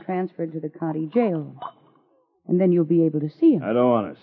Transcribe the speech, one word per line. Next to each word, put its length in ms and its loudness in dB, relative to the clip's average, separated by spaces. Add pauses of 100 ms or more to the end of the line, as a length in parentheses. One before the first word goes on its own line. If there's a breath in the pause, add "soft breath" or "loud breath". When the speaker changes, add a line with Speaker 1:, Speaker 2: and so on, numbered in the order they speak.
Speaker 1:
transferred 480 -6
to 80 -8
the 80 -10
county 440 -6
jail. 420 -2 (920)
And 140 0
then 120 4
you'll 120 2
be 200 2
able 160 0
to 100 -6
see 240 4
him. 80 -2
Speaker 2:
I 100 -4
don't 180 4
want 240 0
to 80 -20